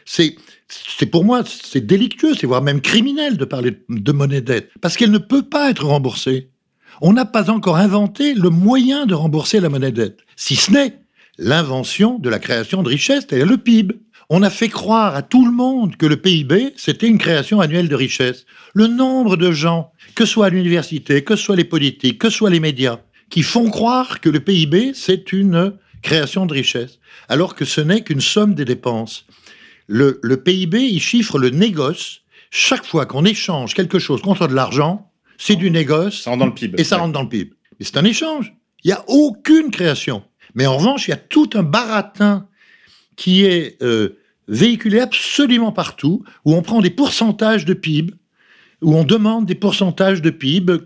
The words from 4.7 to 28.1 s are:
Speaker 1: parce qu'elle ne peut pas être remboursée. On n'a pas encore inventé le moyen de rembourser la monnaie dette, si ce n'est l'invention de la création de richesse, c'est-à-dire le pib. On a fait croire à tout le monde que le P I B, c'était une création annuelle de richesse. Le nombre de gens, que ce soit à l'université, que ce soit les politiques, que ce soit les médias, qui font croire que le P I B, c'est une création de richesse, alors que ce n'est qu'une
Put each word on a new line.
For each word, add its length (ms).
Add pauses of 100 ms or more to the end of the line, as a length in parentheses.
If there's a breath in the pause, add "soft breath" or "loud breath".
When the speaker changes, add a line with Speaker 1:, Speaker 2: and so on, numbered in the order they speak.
Speaker 1:
parce 160
qu'elle 140
ne 80
peut 240
pas 260
être 160
remboursée. 640 (540 soft breath)
On 100
n'a 140
pas 240
encore 260
inventé 560
le 160
moyen 560
de 80
rembourser 480
la 80
monnaie 240
dette, 280 (140)
si 220
ce 160
n'est 260 (380 soft breath)
l'invention 840
de 120
la 80
création 440
de 60
richesse, 400
c'est-à-dire 180
le 120
pib. 340 (380 soft breath)
On 120
a 80
fait 180
croire 460
à 80
tout 240
le 60
monde 440
que 80
le 120
P 160
I 120
B, 100 (220)
c'était 300
une 100
création 440
annuelle 280
de 60
richesse. 500 (300 soft breath)
Le 120
nombre 500
de 160
gens, 400 (220 soft breath)
que 120
ce 60
soit 140
à 40
l'université, 760
que 100
ce 100
soit 120
les 80
politiques, 540
que 100
ce 80
soit 140
les 100
médias, 400 (300 soft breath)
qui 120
font 280
croire 500
que 80
le 120
P 140
I 120
B, 100 (160)
c'est 400
une 420 (280 soft breath)
création 420
de 80
richesse, 460 (300 loud breath)
alors 260
que 100
ce 160
n'est 220
qu'une 180